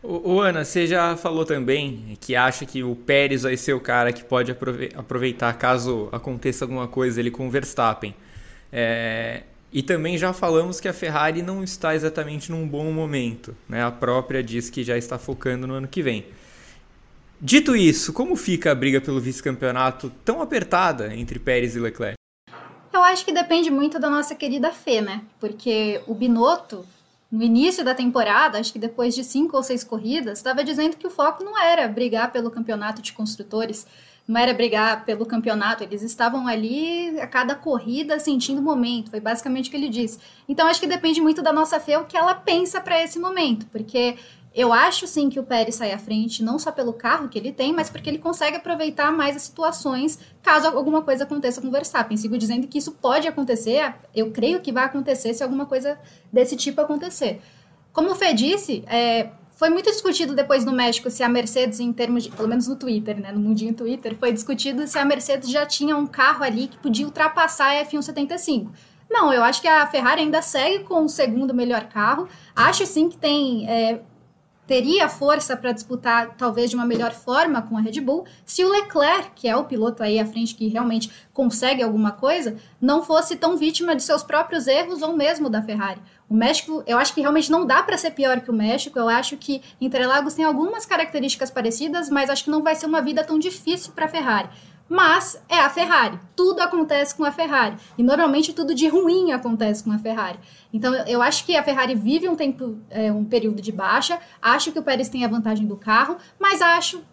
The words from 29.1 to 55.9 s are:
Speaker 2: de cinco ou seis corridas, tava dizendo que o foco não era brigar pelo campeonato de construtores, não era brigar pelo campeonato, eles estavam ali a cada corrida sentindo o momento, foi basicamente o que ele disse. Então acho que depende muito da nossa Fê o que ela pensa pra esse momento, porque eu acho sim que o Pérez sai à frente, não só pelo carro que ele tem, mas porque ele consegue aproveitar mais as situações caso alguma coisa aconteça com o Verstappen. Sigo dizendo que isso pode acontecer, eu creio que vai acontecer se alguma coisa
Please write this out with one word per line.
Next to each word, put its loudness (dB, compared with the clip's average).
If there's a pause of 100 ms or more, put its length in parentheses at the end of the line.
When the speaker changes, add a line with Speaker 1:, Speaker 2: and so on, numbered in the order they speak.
Speaker 2:
de -6
cinco 0
ou 2
seis -4
corridas, -6
tava -2
dizendo 0
que -12
o -4
foco 0
não -8
era 4
brigar -2
pelo -4
campeonato -6
de -12
construtores, -6 (400)
não 0
era 4
brigar 2
pelo -2
campeonato, -2
eles -8
estavam -2
ali -2
a -8
cada 0
corrida -2
sentindo 0
o 0
momento, 0
foi -8
basicamente -4
o -12
que -8
ele -2
disse. -4 (300)
Então 2
acho 2
que -2
depende 2
muito 4
da 4
nossa 2
Fê 0
o 0
que -6
ela 4
pensa 0
pra 0
esse -2
momento, 0
porque -2 (360)
eu 4
acho 4
sim 0
que -6
o -6
Pérez 0
sai -4
à -6
frente, -4
não 0
só -4
pelo -2
carro 0
que -6
ele -8
tem, -2
mas -2
porque -8
ele -4
consegue -2
aproveitar -2
mais 0
as -8
situações -2 (240)
caso 4
alguma 2
coisa 0
aconteça -4
com -8
o -6
Verstappen. -2
Sigo -2
dizendo 0
que -8
isso -4
pode 2
acontecer, 0 (180)
eu -2
creio 0
que -6
vai 2
acontecer -2
se -4
alguma -2
coisa -2 (360)